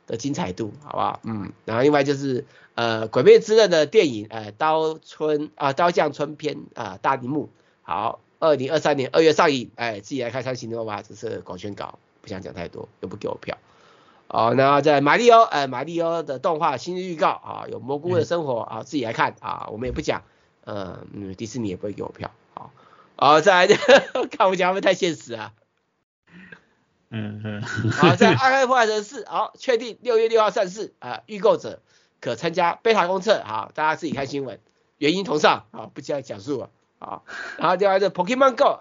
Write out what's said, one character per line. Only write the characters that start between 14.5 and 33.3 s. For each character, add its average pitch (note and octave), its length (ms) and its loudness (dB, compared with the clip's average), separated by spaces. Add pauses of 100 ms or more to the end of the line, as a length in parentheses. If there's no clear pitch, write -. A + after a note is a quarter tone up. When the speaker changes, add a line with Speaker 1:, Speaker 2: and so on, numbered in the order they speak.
Speaker 1:
那 C#3 240 4
在 C#3+ 220 4
马 D3+ 160 4
里 A#3 120 6
奥， A3+ 120 10
呃， C#3+ 240 0
马 B2+ 160 -8
里 E3 180 -6
奥 E3 220 -2
的 C#3 160 -8
动 E3 200 -2
画 D3+ 200 0
新 F3 180 -8
日 F3+ 60 -6
预 F#3 120 -8
告， F3+ 140 0
啊， G#2 420 -6
有 G#2+ 80 -12
蘑 C3 200 -6
菇 E3 180 -4
的 D3+ 80 2
生 E3+ 220 -4
活， A#2+ 140 -2 (100)
Speaker 2:
嗯。 A2+ 80 -10
Speaker 1:
啊， C3 60 -10
自 D3+ 120 -8
己 B2 80 -2
来 A2 80 -6
看， B2+ 280 0
啊， F2+ 300 -10
我 G#2+ 60 -10
们 B2 100 -8
也 A#2+ 60 -6
不 D#3+ 80 -6
讲， B2 220 -4 (420)
呃， G2 360 -10 (120)
嗯， G2 220 -12
迪 A2+ 100 -10
士 A2 140 -10
尼 A2 100 -4
也 F2+ 80 -6
不 - 60 -12
会 G#2 100 -8
给 - 100 -12
我 - 60 -10
票， - 220 -12 (240)
好， - 180 -18 (440)
好， D3 260 6
再 F3+ 240 6
来， - 100 6 (240)
<laughs> - 300 -6
看 G3 180 2
我 F#3+ 80 2
讲 F3+ 140 2
会 - 20 -2
不 - 40 -2
会 G3 40 -2
太 G3 140 2
现 F3+ 200 -2
实 A#2 200 -14
啊？ G#2+ 180 -12 (1600)
Speaker 2:
嗯， G#2 320 -8
嗯。 G#2+ 200 -8
Speaker 1:
好， A2+ 540 2
在 A3+ 180 6
暗 C4 260 2
黑 C4 60 4
破 B3+ 100 2
坏 A#3 100 4
神 G#3+ 160 -2
四， A3+ 220 -14
好， F#3+ 320 -6
确 A#3+ 220 0
定 A3+ 240 -8
六 A3+ 160 2
月 A3+ 100 4
六 A3 140 4
号 G#3 80 4
上 G3 180 -2
市， G3 300 -10
啊， B2 260 -12
预 G#3 160 -12
购 F#3+ 160 4
者 G#2+ 240 -10 (400)
可 B2+ 160 -6
参 E3 160 -4
加 E3+ 220 0
贝 - 180 0
塔 F#3+ 140 4
公 F#3 160 -2
测， F#3 200 2